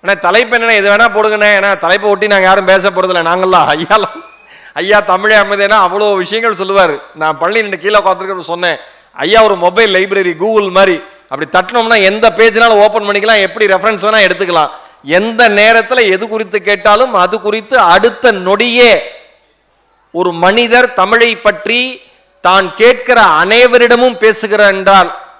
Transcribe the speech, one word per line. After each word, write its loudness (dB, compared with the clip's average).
"அண்ணா, -2
தலைப்பு 0
என்னண்ணே?" 0
"இது 0
வேணா 2
போடுங்கண்ணே, 0
ஏன்னா 0
தலைப்பை 0
ஒட்டி -2
நாங்க 2
யாரும் 2
பேச 2
போறதில்ல, -2
நாங்கள்லாம்." 0
ஐயாலாம், -4
ஐயா 2
தமிழே 0
அமைதினா 0
அவ்வளோ -2
விஷயங்கள் -4
சொல்லுவாரு. 0
நான் -2
பள்ளி -2
நின்று -6
கீழே 0
உட்காந்துருக்க -4
சொன்னேன், -6
ஐயா 2
ஒரு 2
மொபைல் 0
லைப்ரரி, -2
Google -2
மாதிரி, 2
அப்படி -8
தட்டினோம்னா 0
எந்த 0
பேஜ்னாலும் 2
ஓப்பன் -2
பண்ணிக்கலாம், 0
எப்படி -2
ரெஃபரன்ஸ் -2
வேணா 2
எடுத்துக்கலாம். -2
எந்த 0
நேரத்துல 2
எது -6
குறித்து -6
கேட்டாலும் 0
அது 0
குறித்து -4
அடுத்த 2
நொடியே 0
ஒரு -4
மனிதர் 0
தமிழை 2
பற்றி -2
தான் 0
கேட்கிற 2
அனைவரிடமும் 2
பேசுகிறார் 2
என்றால் 2